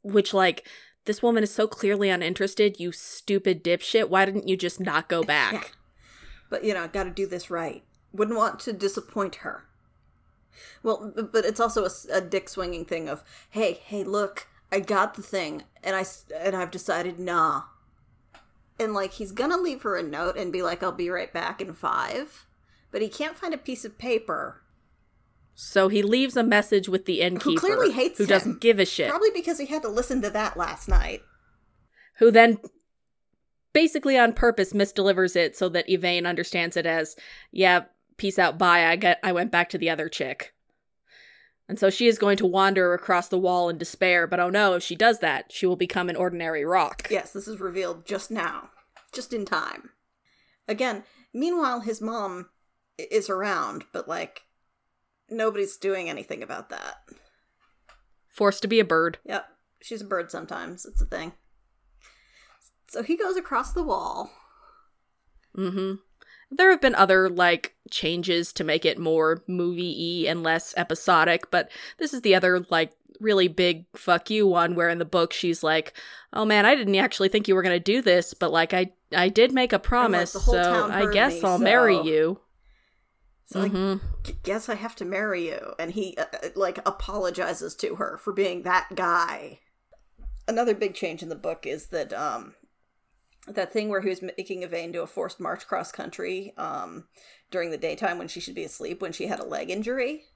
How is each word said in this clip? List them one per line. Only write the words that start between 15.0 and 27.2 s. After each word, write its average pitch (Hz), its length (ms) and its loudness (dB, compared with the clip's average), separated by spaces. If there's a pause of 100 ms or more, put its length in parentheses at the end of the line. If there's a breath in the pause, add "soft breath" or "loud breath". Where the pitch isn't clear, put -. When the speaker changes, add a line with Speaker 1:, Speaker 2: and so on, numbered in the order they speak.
Speaker 2:
the 202 60 -14
thing, 156 420 -6 (200)
and 190 120 -2
I 190 60 -2
s-, - 240 -10 (140)
and 190 160 -2
I've 175 160 -6
decided, 175 480 -4
nah." 160 440 0 (1160)
And, 220 140 -2
like, 196 200 -4
he's 202 180 -10
gonna 277 260 0
leave 339 260 -4
her 208 140 -2
a 170 60 -4
note 160 340 -4
and 180 160 -6
be 180 100 -2
like, 170 180 -4
"I'll 190 120 -2
be 175 160 -4
right 180 240 -6
back 170 280 -6
in 190 120 -8
five," - 720 -6 (460)
but 214 100 -4
he 220 80 -2
can't 311 260 -6
find 349 180 -6
a 294 40 -6
piece 254 280 -10
of 214 120 -16
paper. 226 640 -4 (960)
Speaker 1:
So - 320 2
he 208 160 2
leaves 254 340 2
a 240 60 2
message 208 460 2
with 190 160 -2
the 170 160 0